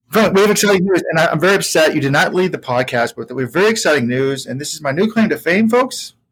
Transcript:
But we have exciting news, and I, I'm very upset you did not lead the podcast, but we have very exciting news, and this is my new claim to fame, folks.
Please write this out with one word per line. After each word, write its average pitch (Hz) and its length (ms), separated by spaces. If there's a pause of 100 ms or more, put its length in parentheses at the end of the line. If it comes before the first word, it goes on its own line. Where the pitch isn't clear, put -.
(120)
But 202 220
we 196 60
have 208 100
exciting 196 360
news, 180 220
and 160 120
I, 165 60
I'm 156 120
very 185 160
upset 160 400
you 151 60
did 135 100
not 160 240
lead 185 160
the 156 80
podcast, 123 580
but 117 160
we 127 120
have 117 80
very 196 180
exciting 151 380
news, 131 380
and 127 140
this 147 140
is - 60
my 143 100
new 185 180
claim 220 200
to 147 80
fame, 208 320
folks. 247 460 (180)